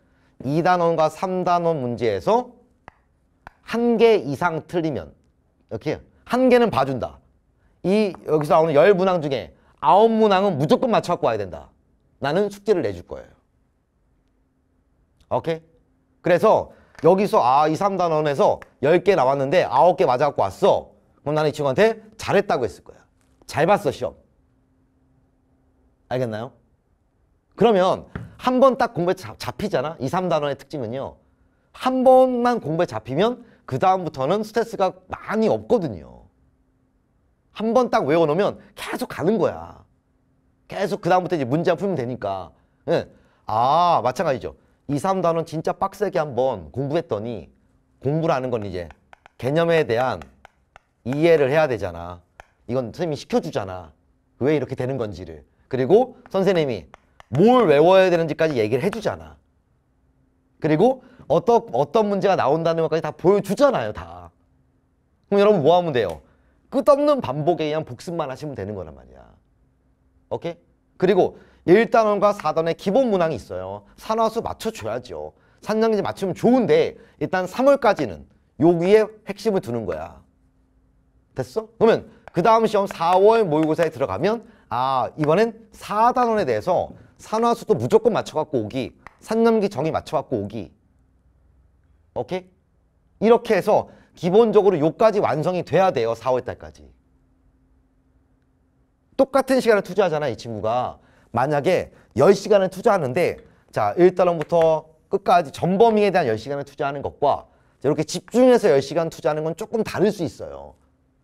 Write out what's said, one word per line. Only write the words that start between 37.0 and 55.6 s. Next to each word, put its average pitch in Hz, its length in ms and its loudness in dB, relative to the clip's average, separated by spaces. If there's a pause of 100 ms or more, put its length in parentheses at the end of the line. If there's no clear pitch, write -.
한 220 220 -4
번 247 160 2
딱 233 160 0
외워놓으면 156 540 2 (160)
계속 247 320 -10
가는 190 300 -2
거야. 92 460 -6 (840)
계속 190 340 -6
그 - 80 -2
다음부터 180 260 0
이제 139 100 -2
문제만 160 320 -2
풀면 185 180 -4
되니까. 101 560 -8 (380)
예. 147 200 -2 (360)
아, 139 580 2
마찬가지죠. 127 520 -4 (320)
이 143 120 -2
삼 190 220 -2
단원 165 240 -2
진짜 - 280 -6
빡세게 190 460 -4
한번 123 520 -4
공부했더니 117 800 -6 (520)
공부라는 143 480 -2
건 110 140 -4
이제 87 240 -10 (500)
개념에 160 460 0
대한 113 360 -2 (840)
이해를 147 440 2
해야 156 180 2
되잖아. 87 540 -8 (460)
이건 123 180 -4
선생님이 151 300 -6
시켜주잖아. 104 760 -6 (460)
왜 143 160 0
이렇게 127 200 -4
되는 131 220 -6
건지를. 92 460 -12 (260)